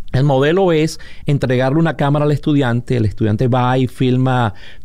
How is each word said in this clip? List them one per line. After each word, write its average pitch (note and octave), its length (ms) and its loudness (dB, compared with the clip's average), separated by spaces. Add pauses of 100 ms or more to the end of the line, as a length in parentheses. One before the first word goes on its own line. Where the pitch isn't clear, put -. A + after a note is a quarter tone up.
(140)
el C3+ 120 2
modelo D#3+ 480 2
es D#3 260 0 (260)
entregarle C3 540 0
una D#3+ 160 0
cámara D3 300 0
al D3+ 80 2
estudiante, C3 640 0
el A2+ 80 0
estudiante A2 420 0
va B2 300 2
y C3 100 2
filma B2+ 640 0 (320)